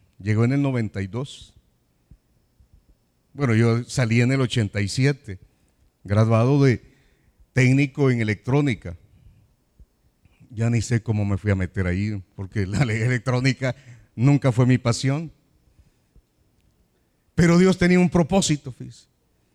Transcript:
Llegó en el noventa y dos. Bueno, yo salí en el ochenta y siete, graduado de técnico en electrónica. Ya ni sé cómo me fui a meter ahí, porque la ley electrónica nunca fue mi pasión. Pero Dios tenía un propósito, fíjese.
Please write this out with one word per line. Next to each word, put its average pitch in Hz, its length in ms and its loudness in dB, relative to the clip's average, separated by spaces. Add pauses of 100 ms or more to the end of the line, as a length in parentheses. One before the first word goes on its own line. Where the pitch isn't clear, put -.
(200)
Llegó 107 260 0
en 127 80 0
el 143 100 0
noventa 120 400 -4
y 98 40 -8
dos. 120 460 -14 (1800)
Bueno, 135 200 0
yo 117 300 2
salí 117 380 0
en 123 100 2
el 135 100 0
ochenta 107 400 -2
y 101 60 -2
siete, 131 500 -4 (680)
graduado 113 600 2
de 123 180 2 (680)
técnico 135 580 2
en 120 120 0
electrónica. 110 760 -2 (1600)
Ya 113 140 -2
ni 117 140 0
sé 117 180 -2
cómo 107 240 -2
me 101 120 -2
fui 104 120 -4
a 98 60 2
meter 92 320 -4
ahí, 98 360 -4 (120)
porque 98 320 -6
la 120 180 -2
ley 113 160 -4
electrónica 127 760 -2 (400)
nunca 135 360 2
fue 123 160 2
mi 127 100 4
pasión. 135 540 -4 (2000)
Pero 170 240 4
Dios 185 220 4
tenía 180 200 4
un 180 120 2
propósito, 165 600 0
fíjese. - 360 -18 (480)